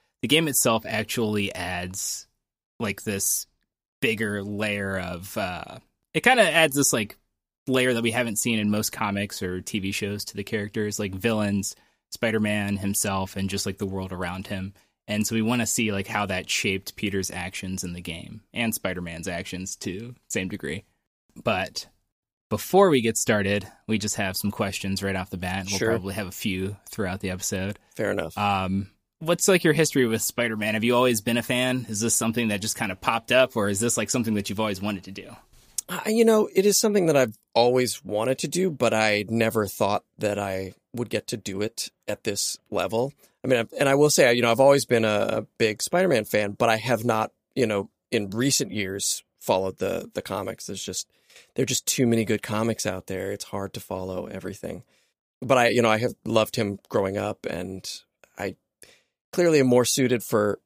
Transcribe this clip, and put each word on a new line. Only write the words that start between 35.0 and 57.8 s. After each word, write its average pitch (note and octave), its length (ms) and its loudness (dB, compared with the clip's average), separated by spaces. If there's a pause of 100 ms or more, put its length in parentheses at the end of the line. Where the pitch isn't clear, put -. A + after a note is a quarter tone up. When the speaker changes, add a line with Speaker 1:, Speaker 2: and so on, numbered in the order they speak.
Speaker 1:
to F#2+ 60 -14
do? G2 220 -14 (540)
Speaker 2:
Uh, F#3 200 -8
you A3+ 180 4
know, A3 280 6
it F#3+ 120 4
is G3+ 120 6
something G#3 280 2
that D#3 100 4
I've B2 220 2 (160)
always B2 500 4
wanted G#2+ 360 -2
to D#3+ 100 -2
do, F3+ 200 0
but A#2+ 240 2
I G#2+ 360 2
never A2 360 2
thought G2+ 380 0 (140)
that G#2 220 -2
I F#2+ 340 -6 (200)
would A#2 160 -6
get G#2 180 -4
to A#2 100 -6
do G2 240 -6
it - 280 -4 (180)
at G#2 180 -6
this - 320 -4 (120)
level. G#2+ 440 -2 (320)
I - 20 -2
mean, B2+ 120 4
I've, A2+ 200 -6
and C#3+ 80 4
I C3+ 80 6
will D3+ 140 6
say, C3 240 6
you A#2+ 80 4
know, A#2 100 4
I've A#2 80 4
always C#3 260 8
been A2+ 200 4
a, G#2 260 2
a A2 100 0 (160)
big G#2+ 260 2
Spider-Man E3+ 420 2
fan, G#2 280 0
but A#2 140 2
I A2 100 4
have A2+ 280 0
not, A2 260 2 (240)
you B2 120 4
know, G2+ 220 -2 (220)
in G#2 200 0
recent B2 400 0
years G2 520 -4 (160)
followed F#2+ 380 0
the, F2+ 380 -4
the F#2+ 60 -4
comics. G2 440 -8
There's G2 180 -10
just, - 240 -8 (480)
there C3 80 0
are - 20 2
just - 200 -2
too C3 200 2
many A2+ 200 4
good G#2+ 160 0
comics A2 440 -2
out F#2 220 -6
there. F#2+ 240 -6
It's G2+ 140 -8
hard G2 280 -8
to A2 60 -12
follow F#2 460 -6
everything. F#2 580 -10 (580)
But C3 160 4
I, A#2+ 120 6
you A#2 120 4
know, A2+ 80 6
I A2 80 6
have A#2+ 160 -2 (120)
loved A2+ 320 2
him G2+ 220 -2 (100)
growing G2 280 0
up, G#2 280 -4
and F#2 440 -8 (480)